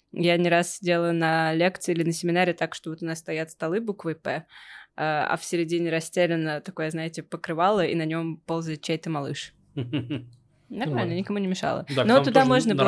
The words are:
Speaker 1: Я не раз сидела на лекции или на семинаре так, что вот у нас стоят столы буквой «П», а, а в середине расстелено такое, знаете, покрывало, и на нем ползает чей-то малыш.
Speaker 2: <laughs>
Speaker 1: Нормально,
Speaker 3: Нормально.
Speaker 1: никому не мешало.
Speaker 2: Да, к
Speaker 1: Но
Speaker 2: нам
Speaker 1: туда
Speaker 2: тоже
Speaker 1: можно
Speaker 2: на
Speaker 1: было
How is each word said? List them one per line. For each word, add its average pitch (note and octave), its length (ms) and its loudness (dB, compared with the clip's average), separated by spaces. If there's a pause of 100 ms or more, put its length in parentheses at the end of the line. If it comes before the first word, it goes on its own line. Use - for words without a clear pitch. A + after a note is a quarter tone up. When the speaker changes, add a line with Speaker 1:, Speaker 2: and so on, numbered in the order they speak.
(120)
Speaker 1:
Я F3 240 2
не F3 120 2
раз E3+ 300 2
сидела E3+ 320 2
на D#3+ 440 2
лекции F3+ 380 0
или E3 120 2
на E3 80 2
семинаре F3 400 2
так, E3 240 -4
что - 140 -10
вот D#3 120 -10
у E3 40 -6
нас D#3+ 120 -6
стоят D#3+ 320 -6
столы E3 300 -2
буквой G3 340 -6
«П», C#3+ 300 -6 (520)
а, D3+ 320 -2
а - 80 0
в - 80 -12
середине E3+ 460 -2
расстелено D#3+ 720 0
такое, D#3+ 300 -6
знаете, D#3+ 340 -6
покрывало, F3 600 0
и - 120 0
на E3 80 0
нем E3 320 -2 (100)
ползает E3 340 -4
чей-то D#3+ 300 -4
малыш. D3 440 -6 (200)
Speaker 2:
<laughs> - 0 - (960)
Speaker 1:
Нормально, F#3 260 -4
Speaker 3:
Нормально. F3 180 -2
Speaker 1:
никому G3+ 240 -4
не G3 80 0
мешало. - 420 -2
Speaker 2:
Да, C3 140 0
к - 40 2
Speaker 1:
Но A3+ 100 6
Speaker 2:
нам C#4 80 6
Speaker 1:
туда C4 160 6
Speaker 2:
тоже C4 120 6
Speaker 1:
можно B3+ 160 4
Speaker 2:
на G3+ 60 4
Speaker 1:
было - 140 4